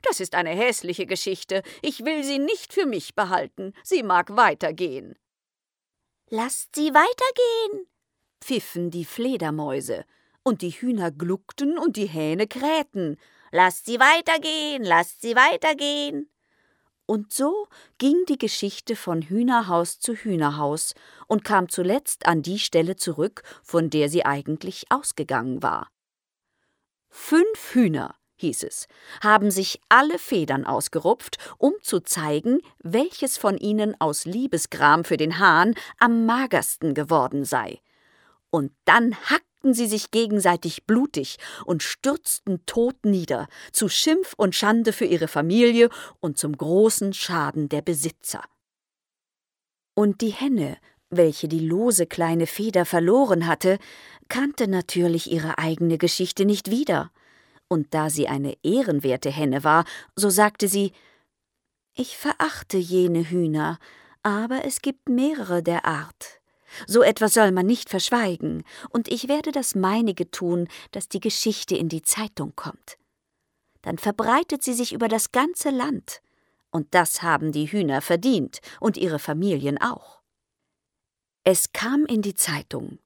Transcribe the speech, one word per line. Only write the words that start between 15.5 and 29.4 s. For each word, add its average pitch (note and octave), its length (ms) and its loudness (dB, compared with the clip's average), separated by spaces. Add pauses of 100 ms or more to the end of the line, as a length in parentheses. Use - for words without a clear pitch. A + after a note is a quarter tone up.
Und G#3 260 -4
so F4+ 360 -2 (300)
ging D4+ 300 4
die C4+ 100 0
Geschichte - 580 -4
von E3 260 -4
Hühnerhaus F#3 760 0
zu - 140 -4
Hühnerhaus D3+ 800 -2 (340)
und G#3+ 180 0
kam F3+ 240 2
zuletzt F#3+ 560 -2
an E3 160 2
die F3+ 180 -4
Stelle F3 380 0
zurück, E3 460 -4 (200)
von E3 260 0
der D3 200 2
sie E3 160 2
eigentlich D3 640 -4
ausgegangen C3 720 -2
war. - 260 -4 (1200)
"Fünf - 640 0
Hühner", D#3+ 420 2 (200)
hieß - 280 -4
es, - 240 -12 (340)
"haben G#3 300 4